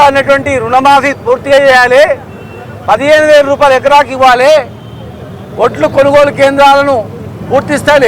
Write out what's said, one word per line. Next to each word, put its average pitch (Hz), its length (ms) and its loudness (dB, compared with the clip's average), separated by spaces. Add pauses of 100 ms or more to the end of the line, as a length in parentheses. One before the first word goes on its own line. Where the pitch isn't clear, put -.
అన్నటువంటి 277 440 -2 (100)
రుణమాఫీ 269 500 0 (140)
పూర్తిగా 269 400 0
చేయాలి, 254 360 4 (840)
పదిహేను 294 420 2
వేల 294 200 4
రూపాయలు 285 280 2
ఎకరాకి 277 380 2
ఇవ్వాలి, 254 340 2 (1120)
ఒడ్లు 277 320 -2
కొనుగోలు 285 440 2
కేంద్రాలను 277 560 2 (540)
పూర్తి 285 320 -2
స్థాయిలో 285 260 2